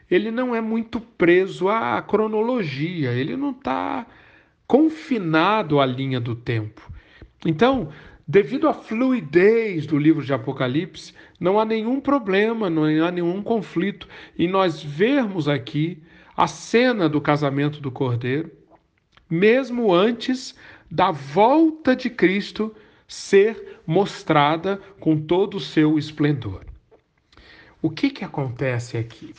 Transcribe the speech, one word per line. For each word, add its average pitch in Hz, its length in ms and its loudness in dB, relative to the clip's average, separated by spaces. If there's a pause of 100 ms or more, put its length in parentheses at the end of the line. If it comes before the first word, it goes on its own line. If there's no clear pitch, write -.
(100)
ele 202 220 2
não 247 240 -2
é 226 40 -2
muito 220 400 -4
preso 175 680 2
à 226 340 0
cronologia, 190 1080 -2
ele 123 240 -4
não 277 180 -4
tá - 500 -6 (600)
confinado 202 1120 0
à 135 80 4
linha 127 320 -4
do 120 160 -6
tempo. 113 560 -8 (560)
Então, 190 440 0 (360)
devido 208 400 2
à 269 80 2
fluidez 214 1120 2
do 151 100 0
livro 147 280 4
de 135 80 -2
Apocalipse, 131 840 -4 (240)
não 190 220 2
há 220 40 2
nenhum 226 360 -2
problema, 220 680 0
não 160 140 2 (220)
há 180 80 0
nenhum 175 280 -2
conflito 202 680 -4 (280)
em 175 120 0
nós 185 340 0
vermos 190 640 0
aqui 147 560 -2 (340)
a 170 120 2
cena 226 600 2
do 147 120 0
casamento 147 600 0
do 135 120 -8
Cordeiro, 123 580 -4 (800)
mesmo 226 640 2
antes 233 600 0 (360)
da 180 220 2
volta 240 840 2
de 254 160 -4
Cristo 202 640 0 (320)
ser - 800 2
mostrada 165 960 0 (180)
com 156 180 2
todo 175 420 0
o - 20 -4
seu 156 360 2
esplendor. 135 680 -2 (1160)
O 165 80 0
que 262 220 -2
que 240 140 -10
acontece 123 720 -4
aqui? - 420 -10